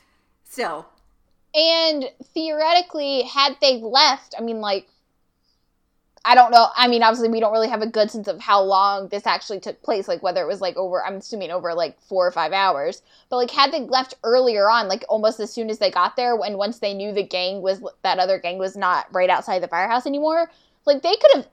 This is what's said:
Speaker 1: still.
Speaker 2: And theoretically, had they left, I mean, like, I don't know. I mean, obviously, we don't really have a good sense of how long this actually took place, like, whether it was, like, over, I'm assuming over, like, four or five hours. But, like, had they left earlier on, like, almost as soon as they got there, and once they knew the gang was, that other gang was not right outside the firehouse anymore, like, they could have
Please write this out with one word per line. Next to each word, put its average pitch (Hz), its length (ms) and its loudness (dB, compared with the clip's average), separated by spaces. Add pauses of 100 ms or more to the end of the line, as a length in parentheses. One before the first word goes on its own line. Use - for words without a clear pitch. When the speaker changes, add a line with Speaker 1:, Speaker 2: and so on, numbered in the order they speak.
(440)
Speaker 1:
still. 165 440 -8 (680)
Speaker 2:
And 320 560 0 (240)
theoretically, 311 880 -2
had 269 400 0
they 269 160 2
left, 254 600 2
I 220 40 -10
mean, 226 200 -8
like, 202 260 -4 (1400)
I 240 60 6
don't 247 160 8
know. 233 260 6
I 247 120 4
mean, 233 160 2
obviously, 226 260 2
we 226 100 -2
don't 220 140 0
really 220 160 0
have 220 140 -4
a 233 40 -6
good 220 220 0
sense 214 180 -12
of 175 120 -6
how 202 240 2
long 196 460 2
this 202 180 -6
actually 190 320 -4
took - 240 -12
place, 202 240 -2
like, 175 160 -4
whether 180 180 -2
it 151 60 -4
was, 190 120 -6
like, 185 160 -4
over, 180 300 -4
I'm 196 120 -8
assuming 196 340 -10
over, 170 240 -4
like, 165 260 -6
four 185 240 0
or 180 60 0
five 165 200 -2
hours. 185 520 -2 (260)
But, 254 80 -2
like, 247 140 -2
had 285 200 2
they 311 100 -4
left 254 420 -2
earlier 226 480 2
on, 226 160 2
like, - 200 -4
almost 214 320 0
as 208 140 -8
soon 226 160 -6
as 220 80 -6
they 190 140 0
got 180 240 0
there, 240 200 0
and 202 220 -4
once 202 220 -6
they 202 160 -4
knew 202 180 -8
the 202 80 -2
gang 185 400 -4
was, 190 180 -2 (220)
that 190 160 0
other 185 220 0
gang 175 180 -8
was 190 180 -6
not 180 380 0
right 185 160 2
outside 185 300 0
the 170 80 -6
firehouse 226 400 -2
anymore, 311 420 -2 (380)
like, 285 140 2
they 359 140 0
could 466 200 8
have 269 180 -6